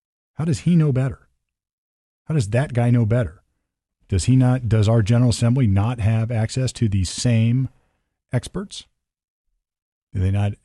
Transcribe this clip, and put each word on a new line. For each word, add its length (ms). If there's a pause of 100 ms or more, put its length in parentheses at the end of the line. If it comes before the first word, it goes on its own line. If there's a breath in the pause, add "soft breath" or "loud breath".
(320)
How 120
does 160
he 140
know 180
better? 360 (960)
How 100
does 140
that 240
guy 180
know 160
better? 360 (640)
Does 160
he 100
not, 340
does 200
our 140
General 280
Assembly 360
not 340
have 320
access 400
to 160
these 220
same 580 (640)
experts? 560 (1200)
Do 80
they 100
not, 240 (100)